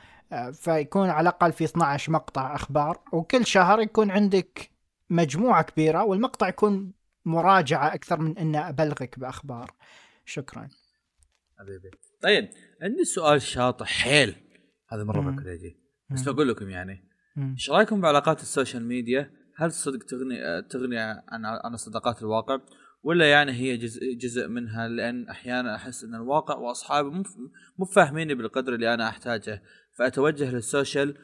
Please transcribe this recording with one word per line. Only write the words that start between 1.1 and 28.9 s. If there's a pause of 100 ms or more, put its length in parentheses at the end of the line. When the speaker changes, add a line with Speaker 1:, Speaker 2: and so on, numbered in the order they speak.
Speaker 1:
الأقل
في
اثناعش
مقطع
أخبار، (140)
وكل
شهر
يكون
عندك (400)
مجموعة
كبيرة،
والمقطع
يكون (340)
مراجعة
أكثر
من
إنه
أبلغك
بأخبار. (540)
شكرا. (880)
Speaker 2:
حبيبي. (320)
طيب، (320)
عندي
سؤال
شاطح
حيل. (540)
هذا
مرة
Speaker 1:
مم.
Speaker 2:
بكريجي. (300)
بس
Speaker 1:
مم.
Speaker 2:
بقول
لكم
يعني. (280)
Speaker 1:
مم.
Speaker 2:
إيش
رأيكم
بعلاقات
السوشيال
ميديا؟ (260)
هل
صدق
تغني،
آه،
تغني
عن،
عن
صداقات
الواقع؟ (440)
ولا
يعني
هي
جزء، (220)
جزء
منها؟
لأن
أحيانا
أحس
إن
الواقع
وأصحابي
مو
ف-، (400)
مو
فاهميني
بالقدر
اللي